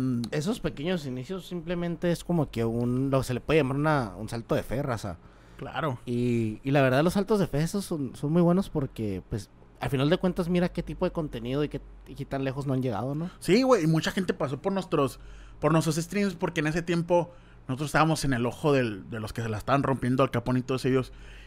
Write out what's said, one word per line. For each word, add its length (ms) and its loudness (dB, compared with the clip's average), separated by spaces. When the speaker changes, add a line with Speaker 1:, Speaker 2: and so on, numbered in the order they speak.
Speaker 1:
Esos 300 -2
pequeños 460 -2
inicios 420 -8
simplemente 640 -2
es 120 -4
como 260 0
que 140 -2
un, 460 0
lo, 120 4
se 120 -2
le 60 -2
puede 200 4
llamar 160 2
una, 400 2
un 120 -8
salto 260 -2
de 80 2
fe, 200 -2
raza. 360 -4
Speaker 2:
Claro. 480 -4
Speaker 1:
Y, 560 0
y 80 -2
la 120 6
verdad, 200 4
los 120 -2
saltos 260 2
de 60 2
fe 160 0
esos 220 -4
son, 300 -4
son 180 -4
muy 100 6
buenos 280 4
porque, 580 -4
pues, 220 -6
al 100 -4
final 180 2
de 80 4
cuentas, 320 0
mira 220 2
qué 120 -6
tipo 220 -6
de 80 0
contenido 520 -4
y 40 0
qué, 140 -8
y 80 -18
qué 100 -8
tan 200 -4
lejos 220 -4
no 60 0
han 100 0
llegado, 320 -2
¿no? 160 -6
Speaker 2:
Sí, 220 4
güey, 220 6
y 20 4
mucha 260 4
gente 200 0
pasó 300 -4
por 100 0
nuestros, 480 0
por 120 4
nuestros 240 4
streams 380 0
porque 260 -2
en 80 2
ese 140 0
tiempo 500 2
nosotros 200 -4
estábamos 360 4
en 80 2
el 140 2
ojo 260 2
del, 380 0
de 100 -6
los 140 -8
que 80 -4
se 80 -4
la 80 -4
estaban 240 2
rompiendo 400 2
Al 80 2
Capón 260 0
y 60 0
todos 240 -2
ellos. 260 2